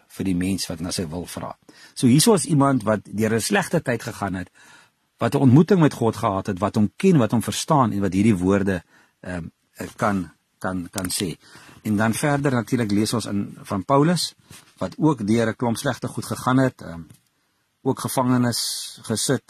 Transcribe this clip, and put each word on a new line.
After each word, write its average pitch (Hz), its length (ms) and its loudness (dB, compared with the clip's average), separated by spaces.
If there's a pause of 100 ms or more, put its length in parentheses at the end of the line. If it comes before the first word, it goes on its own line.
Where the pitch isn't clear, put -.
(180)
vir 92 100 -6
die 90 100 0
mens 92 320 -4
wat 82 140 -10
na 87 120 -8
sy 95 160 -4
wil 85 180 -10
vra. - 240 -10 (400)
So 131 160 2
hierso 156 280 6
is - 140 -4
iemand 139 360 2
wat 107 180 0
deur 107 300 -2
'n 110 60 0
slegte 180 400 0
tyd 120 220 -4
gegaan 101 320 -6
het, 90 140 -10 (680)
wat 117 160 0
'n 139 120 2
ontmoeting 175 320 8
met 147 140 4
God 113 220 -2
gehad 98 320 -2
het, 95 120 -4
wat 98 160 -2
hom 104 220 2
ken, 190 200 4
wat 110 140 4
hom 110 100 2
verstaan 123 500 0
en 98 100 -4
wat 95 120 -2
hierdie 104 240 4
woorde, 95 460 0 (380)
ehm, 87 260 -10 (480)
kan, 98 360 -2 (280)
kan, 92 320 -8
kan 92 180 -6
sê. 87 280 -6 (460)
En 107 120 -2
dan 110 180 2
verder 143 380 -2
natuurlik 120 400 -2
lees 104 220 0
ons 110 120 -4
in, 101 380 -6
van 98 220 -6
Paulus, 151 500 2 (420)
wat - 200 -8
ook 120 300 0
deur 113 200 2
'n 107 80 -4
klomp 117 220 -2
slegte 123 300 -4
goed - 180 -10
gegaan 127 320 0
het, 131 240 0
ehm, 85 220 -14 (800)
ook 127 160 -2
gevangenis 123 1000 -2
gesit, 120 480 -2